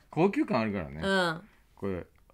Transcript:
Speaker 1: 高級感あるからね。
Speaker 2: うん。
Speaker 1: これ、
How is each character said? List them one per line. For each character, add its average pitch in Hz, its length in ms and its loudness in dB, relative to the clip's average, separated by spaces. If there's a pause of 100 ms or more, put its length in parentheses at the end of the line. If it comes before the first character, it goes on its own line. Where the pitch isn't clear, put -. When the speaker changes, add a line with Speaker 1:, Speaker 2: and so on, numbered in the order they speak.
(120)
Speaker 1:
高 175 180 4
級 277 160 0
感 135 140 0
あ 110 60 0
る 107 80 -2
か 180 80 -2
ら 71 100 -8
ね。 156 120 -10
Speaker 2:
う 196 60 0
ん。 175 400 0 (260)
Speaker 1:
こ 101 120 -6
れ、 90 180 -4 (280)